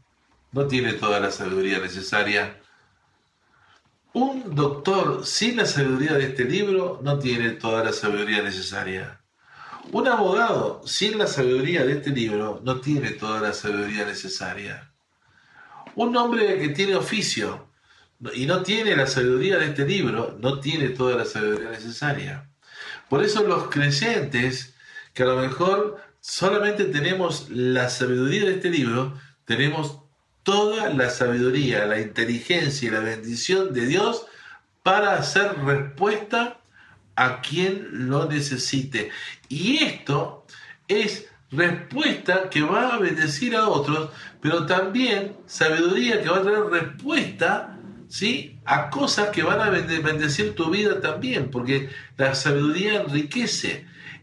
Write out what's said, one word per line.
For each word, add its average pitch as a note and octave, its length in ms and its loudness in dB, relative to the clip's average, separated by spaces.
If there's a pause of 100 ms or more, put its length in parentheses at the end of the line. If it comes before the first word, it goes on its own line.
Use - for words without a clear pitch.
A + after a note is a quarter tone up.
(540)
no C#3 140 0
tiene B2 260 0
toda G#2 260 2
la G2 100 0
sabiduría F#2+ 500 0
necesaria. G2+ 800 0 (1600)
Un B3 420 -2
doctor D3 680 2
sin A#3+ 320 0
la G3+ 80 4
sabiduría C#3 480 2
de C3+ 140 2
este - 180 0
libro F#3 580 0
no C#3+ 160 0
tiene A#2 320 0
toda A2+ 320 -2
la A2 80 0
sabiduría G#2 500 0
necesaria. F#2+ 800 -6 (720)
Un B3 160 2
abogado G#3 800 2
sin G#3+ 320 -2
la G3 100 2
sabiduría C3 580 2
de C#3 80 2
este C#3+ 180 -4
libro G#2+ 520 -2
no B2+ 160 -2
tiene C3 320 -2
toda G#2+ 300 -4
la G#2 120 -2
sabiduría G#2 520 -4
necesaria. G2 840 -10 (1040)
Un A#3+ 200 0
hombre A3+ 440 2
que D3+ 100 0
tiene F#3+ 260 0
oficio D3 720 -2 (640)
y B2+ 120 -4
no F3+ 180 2
tiene G#3 320 2
la C3+ 120 4
sabiduría C3 500 2
de D#3+ 100 2
este C#3+ 180 -2
libro C#3 540 0
no C#3 200 -2
tiene C#3+ 300 -2
toda B2+ 280 2
la A2+ 80 0
sabiduría G#2+ 440 -2
necesaria. C#3+ 800 -6 (600)
Por C#3+ 140 4
eso G#3 200 2
los F3 260 0
creyentes C#3+ 1080 0 (380)
que B2+ 100 0
a B2+ 40 4
lo B2+ 80 4
mejor E3+ 640 0 (200)
solamente G3+ 640 0
tenemos E3 640 -2
la B2 400 2
sabiduría C3 560 0
de F#3+ 100 2
este F#3 140 -2
libro, C3+ 500 0 (260)
tenemos C#3+ 540 0 (440)
toda G#3 480 4
la B2+ 180 2
sabiduría, B2 760 2
la G#2+ 140 0
inteligencia A#2 880 0
y A2 40 0
la G#2+ 100 0
bendición A#2 720 -2
de A#2+ 120 0
Dios G#3 420 0 (540)
para G3 340 4
hacer F#3 500 0
respuesta G#3 960 0 (560)
a B2+ 240 4
quien F3+ 640 -2
lo D3 220 2
necesite. C3 800 -2 (400)
Y A3 340 0
esto - 640 -4 (420)
es G#3 400 -2 (240)
respuesta F#3 1000 0
que - 120 2
va A3+ 320 2
a A#3 40 -2
bendecir F3 600 0
a A3 100 4
otros, D#3 440 0 (300)
pero D#3+ 240 2
también G3 720 0 (120)
sabiduría F3+ 720 2
que D3+ 80 -2
va F3+ 80 4
a F#3+ 60 2
traer G#3 200 2
respuesta, F#3+ 1120 -2 (300)
¿sí?, - 560 -4
a D3 260 0
cosas G3+ 400 0
que D#3+ 140 0
van G3 160 2
a G#3+ 100 2
bende-, E3 300 0
bendecir D3+ 560 0
tu E3 140 0
vida G3+ 320 2
también, E3 500 -2
porque C3 380 0 (260)
la C3+ 200 2
sabiduría D#3+ 640 2
enriquece. D3 840 -2 (380)